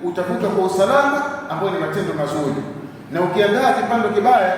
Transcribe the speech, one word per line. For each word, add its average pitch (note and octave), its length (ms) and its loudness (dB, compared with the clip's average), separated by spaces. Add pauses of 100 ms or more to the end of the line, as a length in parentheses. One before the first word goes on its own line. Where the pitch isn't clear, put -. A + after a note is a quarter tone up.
utavuka F3+ 440 -2
kwa F#3+ 160 2
usalama C#4 580 2 (280)
ambao G3 200 -2
ni F3+ 80 -4
matendo E3+ 360 -4
mazuri, D3 480 -4 (500)
na E3+ 100 -2
ukiandaa G#3 500 2
kipando A3 360 0
kibaya G3 500 4